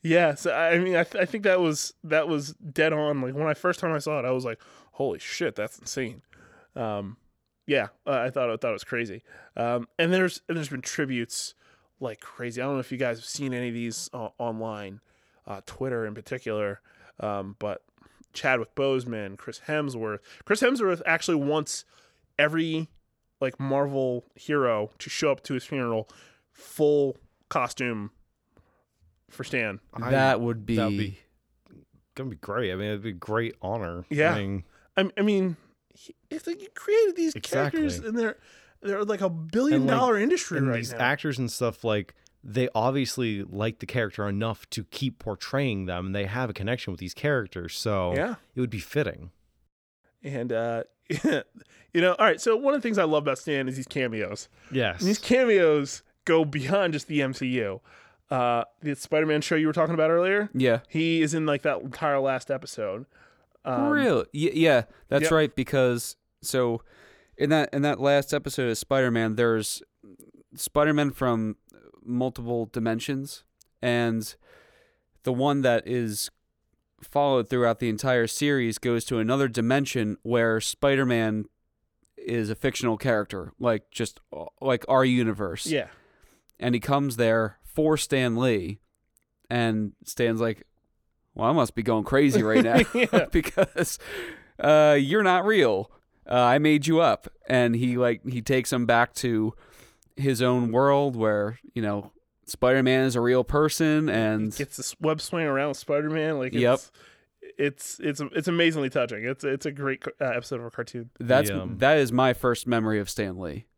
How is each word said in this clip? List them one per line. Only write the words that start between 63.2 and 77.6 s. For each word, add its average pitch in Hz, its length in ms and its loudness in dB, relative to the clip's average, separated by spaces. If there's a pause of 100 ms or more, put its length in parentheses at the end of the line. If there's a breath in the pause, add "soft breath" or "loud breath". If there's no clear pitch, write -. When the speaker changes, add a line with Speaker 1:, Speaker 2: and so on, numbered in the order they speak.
Speaker 1:
Um, 269 260 0
Speaker 3:
Really? 277 340 2 (100)
Y-, 151 200 0
yeah, 147 280 4 (260 soft breath)
that's 143 160 2
Speaker 1:
Yep. 160 80 2
Speaker 3:
right, 156 220 4
because, 127 640 0 (260)
so, 120 400 -2 (560 soft breath)
in 147 120 2
that, 151 220 2
in 139 100 0
that 143 180 0
last 139 340 2
episode 135 360 -2
of 110 80 0
Spider-Man, 117 580 2
there's 113 460 0 (720)
Spider-Man 147 540 2
from 113 460 -2 (480)
multiple 120 680 -4
dimensions, 117 720 -4 (380)
and 117 520 -2 (920 soft breath)
the 127 80 0
one 139 300 0
that 120 240 2
is 117 440 -4 (720)
followed 139 460 2
throughout 120 320 2